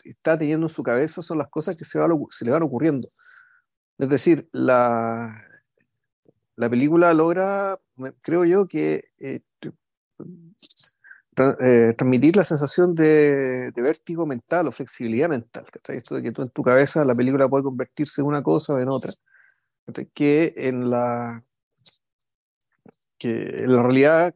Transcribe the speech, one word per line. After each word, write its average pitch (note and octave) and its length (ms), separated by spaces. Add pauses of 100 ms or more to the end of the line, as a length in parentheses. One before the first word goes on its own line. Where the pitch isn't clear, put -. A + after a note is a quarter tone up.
está D#3+ 340
teniendo D#3+ 300
en D#3+ 60
su C#3 100
cabeza, C3+ 380
son D#3+ 160
las C#3 120
cosas E3 260
que D#3+ 100
se - 140
va D#3 80
lo-, D#3 220
se - 160
le A#2 60
van E3 120
ocurriendo. C3+ 440 (920)
Es C#3 100
decir, C#3+ 460
la, A#2 920 (1120)
la A#2 140
película D#3+ 440
logra, F#3+ 640 (200)
me-, C3 240
creo F3 240
yo, F#3 200
que, D#3 520
eh, - 240 (1900)
tra-, C3 240
eh, A#2 380
transmitir C3 400
la F3+ 80
sensación E3+ 500
de, C#3 760
de A#2+ 100
vértigo D#3+ 440
mental D3+ 420
o B2 40
flexibilidad A#2+ 560
mental, C3 420
¿cachai? - 280
Esto C#3 180
de C3 80
que A#2+ 80
tú C3+ 100
en B2+ 80
tu - 140
cabeza C#3 400
la B2+ 100
película C3 360
puede C#3 140
convertirse C3+ 580
en C#3 60
una D3 140
cosa D#3 320
o C3 60
en B2+ 80
otra, C3 240 (720)
¿cachai? - 280
Que D3 420
en B2+ 340
la, A#2+ 540 (1700)
que A2+ 460
en B2+ 120
la A#2+ 80
realidad D3+ 520